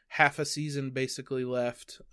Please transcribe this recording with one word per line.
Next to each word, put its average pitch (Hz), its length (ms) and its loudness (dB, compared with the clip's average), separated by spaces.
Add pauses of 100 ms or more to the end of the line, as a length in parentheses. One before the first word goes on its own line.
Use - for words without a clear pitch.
half 147 280 6
a 151 80 0
season 143 460 -2
basically 131 540 -2
left. 123 540 -2 (140)